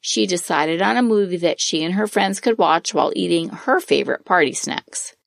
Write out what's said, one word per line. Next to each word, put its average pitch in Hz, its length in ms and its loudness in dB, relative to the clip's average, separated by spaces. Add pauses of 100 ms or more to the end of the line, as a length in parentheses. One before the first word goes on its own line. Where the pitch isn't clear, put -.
she - 240 0
decided 165 560 0
on 214 160 2
a 247 60 2
movie 202 340 2
that 170 240 0
she 160 220 -2
and 170 100 -2
her 202 140 0
friends 196 320 -2
could 226 180 0
watch 165 360 2
while 151 220 0
eating 170 340 0
her - 300 0
favorite - 460 0
party 160 280 2
snacks. - 640 -8 (120)